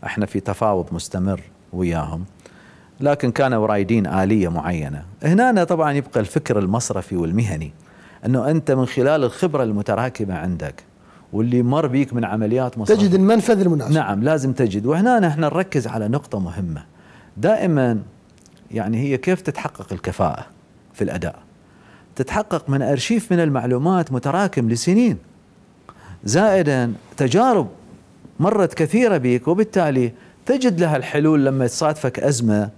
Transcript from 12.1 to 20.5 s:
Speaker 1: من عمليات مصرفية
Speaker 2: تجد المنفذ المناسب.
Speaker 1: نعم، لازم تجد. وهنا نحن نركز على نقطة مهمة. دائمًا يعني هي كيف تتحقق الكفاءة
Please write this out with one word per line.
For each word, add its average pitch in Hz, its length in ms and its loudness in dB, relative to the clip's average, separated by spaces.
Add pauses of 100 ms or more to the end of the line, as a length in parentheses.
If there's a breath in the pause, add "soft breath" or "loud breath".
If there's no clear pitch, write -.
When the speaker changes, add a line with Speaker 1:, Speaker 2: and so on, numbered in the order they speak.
Speaker 1:
من 120 120 -2
عمليات 110 520 -2
مصرفية 202 240 2
Speaker 2:
تجد 196 120 4
المنفذ 202 480 4
المناسب. 156 300 2
Speaker 1:
نعم، 107 320 0
لازم 135 300 0
تجد. 104 320 0
وهنا 196 340 2
نحن 160 220 0
نركز 151 460 -2
على 113 200 -4
نقطة 120 320 -4
مهمة. 87 440 -6 (540 soft breath)
دائمًا 139 600 2 (720)
يعني 113 260 -4
هي 135 200 -2
كيف 139 240 -2
تتحقق - 500 -8
الكفاءة 90 540 -4 (480)